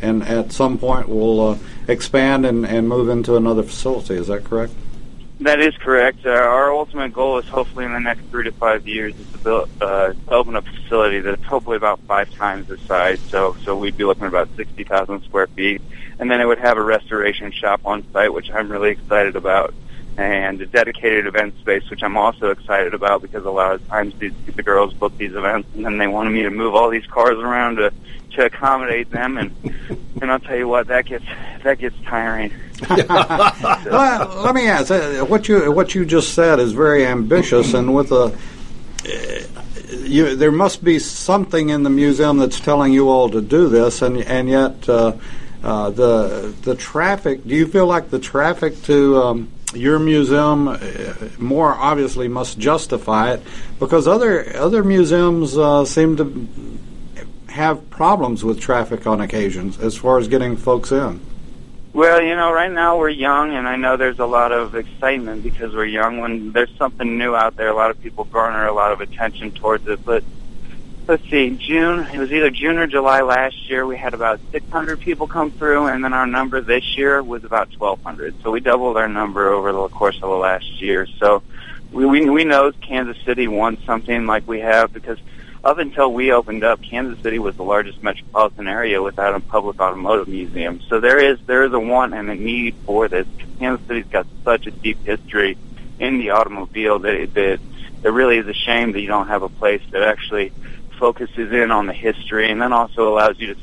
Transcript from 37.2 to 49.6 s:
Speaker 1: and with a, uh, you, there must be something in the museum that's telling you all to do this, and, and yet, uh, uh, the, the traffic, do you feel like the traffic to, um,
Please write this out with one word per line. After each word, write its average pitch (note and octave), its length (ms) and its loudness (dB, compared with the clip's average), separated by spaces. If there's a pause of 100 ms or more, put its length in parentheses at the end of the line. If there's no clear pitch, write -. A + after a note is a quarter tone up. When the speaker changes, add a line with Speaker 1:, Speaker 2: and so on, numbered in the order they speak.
Speaker 1:
and B2+ 200 2
with C#3 180 4
a, B2 120 6 (800)
uh, - 380 -8 (560)
you, C3+ 380 2
there D3+ 160 6
must F#3 320 2
be E3 140 6
something E3+ 720 0
in D3 120 2
the C#3 80 4
museum C#3+ 480 4
that's - 220 2
telling C#3+ 320 4
you C3+ 160 6
all B2+ 220 6
to A2 100 0
do D3 280 4
this, A#2 340 4
and, B2 160 2
and B2+ 300 0
yet, C3+ 400 2
uh, A#2 240 4 (500)
uh, G#2+ 280 -2
the, G#2+ 720 2
the B2+ 120 0
traffic, E3 720 -2
do B2 80 -2
you D#3 120 4
feel F#3 200 4
like F3 240 0
the C3 80 0
traffic D3+ 640 0
to, C#3+ 380 6
um, A#2 260 0 (260)